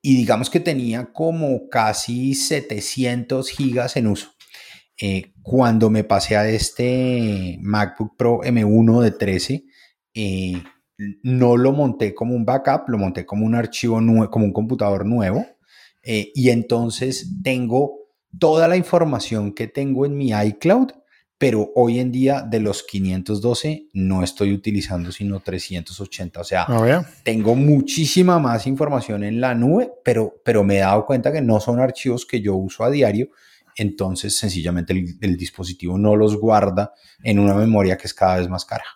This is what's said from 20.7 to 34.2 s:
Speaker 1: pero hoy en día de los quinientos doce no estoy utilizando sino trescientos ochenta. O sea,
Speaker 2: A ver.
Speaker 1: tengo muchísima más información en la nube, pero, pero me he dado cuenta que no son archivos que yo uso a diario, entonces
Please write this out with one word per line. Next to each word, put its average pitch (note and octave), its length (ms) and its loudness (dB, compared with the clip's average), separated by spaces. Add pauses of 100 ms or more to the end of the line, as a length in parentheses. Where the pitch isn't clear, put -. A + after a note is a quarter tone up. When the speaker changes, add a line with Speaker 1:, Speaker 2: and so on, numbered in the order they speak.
Speaker 1:
pero A2 380 0
hoy A#2+ 240 2
en B2+ 120 -2
día C3 300 0
de A2 200 -2
los G#2 220 -2
quinientos F#2+ 580 -4
doce D3+ 520 -4
no F#2 300 0
estoy G2+ 300 -2
utilizando F#2+ 580 -4
sino G2+ 300 -6
trescientos F2+ 580 -10
ochenta. F2+ 420 -12
O - 40 -10
sea, F2+ 180 -2
Speaker 2:
A A#2 180 0
ver. D3 240 2 (180)
Speaker 1:
tengo A2+ 320 2
muchísima D3 840 4
más A#2 280 -2
información C3 560 -2
en A2 180 -2
la B2+ 120 0
nube, D#3 380 2 (120)
pero, A2 320 0 (100)
pero A2 180 4
me G2 140 2
he - 20 2
dado G2 260 4
cuenta C#3 280 0
que D#3 80 -2
no A2+ 180 2
son A#2+ 220 0
archivos B2 440 -2
que A#2 160 -4
yo G2+ 140 -2
uso F#2+ 300 -4
a B2 40 2
diario, A#2+ 400 2 (460)
entonces G2 640 -4